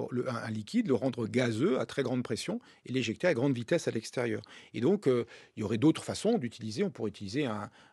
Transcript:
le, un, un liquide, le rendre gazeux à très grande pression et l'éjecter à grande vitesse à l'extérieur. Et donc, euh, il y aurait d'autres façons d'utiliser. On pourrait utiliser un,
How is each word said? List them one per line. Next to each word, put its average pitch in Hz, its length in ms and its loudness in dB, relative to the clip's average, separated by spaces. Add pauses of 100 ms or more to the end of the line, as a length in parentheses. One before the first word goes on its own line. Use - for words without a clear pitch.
(120)
le, 127 180 -2
un, 120 60 -2
un 113 140 -6
liquide, 127 400 0
le 131 40 4
rendre 123 320 0
gazeux 120 540 2
à 120 60 -2
très - 180 -2
grande 123 180 0
pression 147 380 -4 (260)
et - 60 -8
l'éjecter 117 360 0
à 175 60 6
grande 131 220 2
vitesse 139 320 0
à 123 40 2
l'extérieur. 113 500 -2 (320)
Et 110 80 -4
donc, 185 260 4
euh, 120 180 4 (300)
il 117 60 -4
y - 20 0
aurait 107 140 2
d'autres 151 260 4
façons 208 340 0
d'utiliser. 117 460 -4
On 196 80 0
pourrait 110 200 -4
utiliser 104 340 -4
un, 104 240 -4 (240)